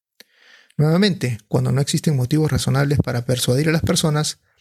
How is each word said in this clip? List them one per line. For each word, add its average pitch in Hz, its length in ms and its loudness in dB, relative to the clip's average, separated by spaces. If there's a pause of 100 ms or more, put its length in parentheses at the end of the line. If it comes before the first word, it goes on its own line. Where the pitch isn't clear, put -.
(760)
Nuevamente, 156 640 2 (100)
cuando 127 240 0
no 127 80 0
existen 151 340 0
motivos 143 380 0
razonables 135 500 0
para 123 220 -4
persuadir 131 460 0
a - 20 2
las 160 80 0
personas, 156 560 0 (240)